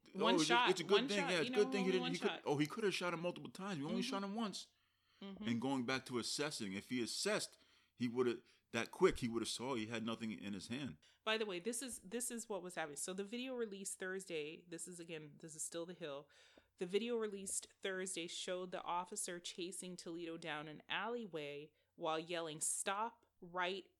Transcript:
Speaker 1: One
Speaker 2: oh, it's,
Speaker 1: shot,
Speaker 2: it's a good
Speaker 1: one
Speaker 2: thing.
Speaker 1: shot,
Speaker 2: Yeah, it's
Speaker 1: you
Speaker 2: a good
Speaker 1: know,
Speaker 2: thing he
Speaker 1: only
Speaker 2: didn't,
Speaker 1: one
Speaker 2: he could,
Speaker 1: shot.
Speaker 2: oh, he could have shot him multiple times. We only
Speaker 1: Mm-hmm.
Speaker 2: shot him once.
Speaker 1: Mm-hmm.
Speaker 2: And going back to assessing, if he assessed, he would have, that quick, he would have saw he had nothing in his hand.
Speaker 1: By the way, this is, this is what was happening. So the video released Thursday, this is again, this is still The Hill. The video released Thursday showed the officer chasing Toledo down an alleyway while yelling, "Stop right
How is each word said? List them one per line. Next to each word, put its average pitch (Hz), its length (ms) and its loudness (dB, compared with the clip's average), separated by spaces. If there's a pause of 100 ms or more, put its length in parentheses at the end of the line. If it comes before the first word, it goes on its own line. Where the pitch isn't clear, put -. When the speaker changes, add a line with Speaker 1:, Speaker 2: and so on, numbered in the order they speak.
(140)
Speaker 1:
One - 220 6
Speaker 2:
oh, - 20 6
it's, 311 80 6
Speaker 1:
shot, 240 240 8
Speaker 2:
it's - 120 2
a - 20 -4
good 156 80 -4 (100)
Speaker 1:
one 262 60 0
Speaker 2:
thing. - 120 4
Speaker 1:
shot, - 120 2
Speaker 2:
Yeah, 180 80 6
it's 151 100 2
Speaker 1:
you - 60 -2
Speaker 2:
a - 20 6
good 208 100 8
Speaker 1:
know, - 60 -4
Speaker 2:
thing 196 120 4
he 190 40 6
Speaker 1:
only - 20 6
Speaker 2:
didn't, 180 100 6
Speaker 1:
one 175 100 0
Speaker 2:
he 175 80 2
could, 208 100 2
Speaker 1:
shot. 165 160 0
Speaker 2:
oh, 143 120 4
he 151 100 6
could 220 160 -2
have 190 100 4
shot 180 200 0
him 165 80 -2
multiple 147 300 -2
times. 190 280 -4
We 139 60 -2
only 190 160 2
Speaker 1:
Mm-hmm. - 80 0
Speaker 2:
shot 196 140 0
him 196 120 -4
once. 214 320 -2 (560)
Speaker 1:
Mm-hmm. 190 260 -8
Speaker 2:
And 117 120 4
going 131 220 2
back 127 240 0
to 123 120 0
assessing, 113 540 0
if 101 160 -4
he 127 120 2
assessed, - 560 0 (400)
he 123 100 2
would 123 200 4
have, 117 100 4 (360)
that 117 180 0
quick, 175 280 6
he - 80 2
would 113 140 2
have 104 80 0
saw 131 260 -2
he 107 120 0
had 113 180 -2
nothing 113 260 -2
in 101 220 -6
his 92 140 -6
hand. 120 260 -4 (320)
Speaker 1:
By 220 120 2
the 220 80 -2
way, 185 140 -4
this 226 220 -2
is, 247 260 -8
this 233 240 -4
is 233 160 -4
what 190 160 -2
was 180 120 -10
happening. 160 220 -2
So - 160 -4
the 190 100 -2
video 247 320 -4
released 202 440 -4
Thursday, 180 680 -4
this 160 180 -8
is 175 120 -10
again, 160 300 -8 (120)
this 160 140 -12
is 156 80 -8
still 170 220 -4
The 180 80 -8
Hill. 147 320 -8 (540)
The 190 60 0
video 220 320 2
released 202 500 -2 (160)
Thursday 185 440 -2
showed 185 440 -2
the 185 120 -4
officer 180 560 -2
chasing 180 580 -6
Toledo 165 400 -6
down 156 320 -4
an 151 200 -10
alleyway 165 800 -4 (280)
while 160 220 2
yelling, 165 420 -2
"Stop - 640 0 (260)
right 180 320 2 (160)